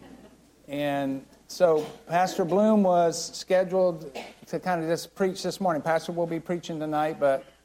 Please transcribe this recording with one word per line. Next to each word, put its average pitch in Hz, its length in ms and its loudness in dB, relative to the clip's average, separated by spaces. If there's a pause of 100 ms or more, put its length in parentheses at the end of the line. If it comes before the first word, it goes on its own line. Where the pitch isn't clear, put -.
(680)
and 139 560 -4 (220)
so 160 400 2 (200)
Pastor 180 380 0
Bloom 208 380 4
was 175 520 2
scheduled 180 800 0 (340)
to 165 120 -6
kind 175 220 -2
of 160 80 -2
just 160 240 -4
preach 190 280 -2
this 175 160 -6
morning. 170 220 0
Pastor 160 320 -2
will 170 140 -2
be 165 120 -4
preaching 170 400 -8
tonight, 151 400 -2
but 135 280 2 (180)